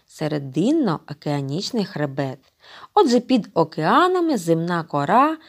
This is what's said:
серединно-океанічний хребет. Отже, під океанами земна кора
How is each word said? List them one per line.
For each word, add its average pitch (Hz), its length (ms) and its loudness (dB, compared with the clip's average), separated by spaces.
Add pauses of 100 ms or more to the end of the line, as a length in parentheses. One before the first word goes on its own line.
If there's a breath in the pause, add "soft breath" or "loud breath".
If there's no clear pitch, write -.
серединно-океанічний 156 1800 -4
хребет. 139 540 -6 (560 loud breath)
Отже, 262 260 4
під 247 340 0
океанами 277 840 2
земна 165 460 -2
кора 202 540 2 (120 soft breath)